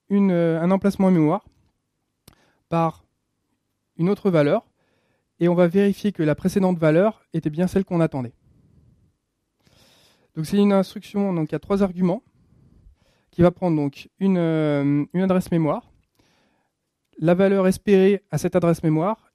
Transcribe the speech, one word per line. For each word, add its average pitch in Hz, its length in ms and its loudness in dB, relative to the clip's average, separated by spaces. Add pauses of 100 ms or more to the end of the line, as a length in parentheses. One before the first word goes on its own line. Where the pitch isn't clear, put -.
une, 196 220 2
euh, 165 300 0
un 175 100 0
emplacement 190 380 0
mémoire 170 380 2 (1200)
par 165 380 -4 (880)
une 170 140 -2
autre 202 200 -2
valeur, 160 380 0 (720)
et 170 80 0
on 175 80 2
va 175 120 2
vérifier 196 440 0
que 175 120 -6
la 151 120 0
précédente 185 420 -2
valeur 165 460 0 (100)
était 165 160 -4
bien 165 180 -4
celle 190 180 -2
qu'on 170 160 -2
attendait. 135 320 -4 (2000)
Donc 160 100 -8
c'est 196 120 -2
une 202 160 4
instruction, 196 600 -4
donc 160 160 -4
il - 40 -6
y - 20 -6
a 147 40 -8
trois 196 220 -4
arguments, 180 400 -2 (1080)
qui - 100 -2
va 175 100 6
prendre 175 260 -4
donc 143 320 -6 (100)
une, 190 180 0
euh, 147 760 0
une 180 80 -2
adresse 185 280 -2
mémoire, 165 420 -4 (1300)
la 165 160 0
valeur 196 340 2
espérée 190 640 2
à 156 60 -6
cette 175 180 -4
adresse 170 280 0
mémoire, 165 520 -4